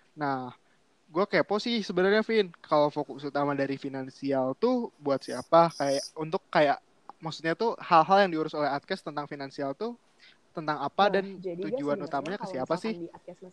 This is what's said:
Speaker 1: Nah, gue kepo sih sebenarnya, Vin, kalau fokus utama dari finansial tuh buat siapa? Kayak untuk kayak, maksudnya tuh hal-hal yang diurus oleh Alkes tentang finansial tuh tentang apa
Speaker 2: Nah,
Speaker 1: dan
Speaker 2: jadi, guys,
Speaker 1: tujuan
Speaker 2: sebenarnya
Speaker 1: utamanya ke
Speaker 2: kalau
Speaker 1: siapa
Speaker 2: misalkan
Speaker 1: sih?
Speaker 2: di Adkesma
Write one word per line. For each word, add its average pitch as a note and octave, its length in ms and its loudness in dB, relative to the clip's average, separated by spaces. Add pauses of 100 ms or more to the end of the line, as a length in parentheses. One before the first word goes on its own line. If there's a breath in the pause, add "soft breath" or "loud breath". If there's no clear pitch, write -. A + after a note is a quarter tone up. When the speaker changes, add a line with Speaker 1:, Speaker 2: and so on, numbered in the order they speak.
(160 loud breath)
Speaker 1:
Nah, C3+ 400 -4 (580)
gue G3 140 0
kepo G3 320 0
sih A#3 240 -2
sebenarnya, G3 400 2
Vin, G#3+ 260 0 (140)
kalau D3 260 4
fokus C#3+ 380 -6
utama C#3+ 260 0
dari C#3 220 -2
finansial C3+ 800 -4
tuh A#3+ 400 0
buat C#3 240 -2
siapa? E3 540 4
Kayak C#3 280 0 (120)
untuk D#3+ 340 -6
kayak, D3 300 4 (420)
maksudnya D#3+ 380 -4
tuh A3 180 0
hal-hal F3+ 480 6
yang F3+ 140 0
diurus D#3 160 -4
oleh D3 160 0
Alkes E3 320 -6
tentang D3 240 -8
finansial C#3 480 -8
tuh A#3 180 -8 (600 soft breath)
tentang D3+ 320 -4
apa G3 240 2
Speaker 2:
Nah, F#3 80 2
Speaker 1:
dan G3 80 0 (160)
Speaker 2:
jadi, F3+ 240 -8
guys, - 80 -
Speaker 1:
tujuan C#3+ 240 -2
Speaker 2:
sebenarnya C#3+ 160 -8
Speaker 1:
utamanya D3 240 -4
ke - 80 -10
Speaker 2:
kalau F#3 80 -10
Speaker 1:
siapa C3 240 -4
Speaker 2:
misalkan G3 80 -10
Speaker 1:
sih? A3 80 -2
Speaker 2:
di E3+ 160 -8
Adkesma F3+ 440 -20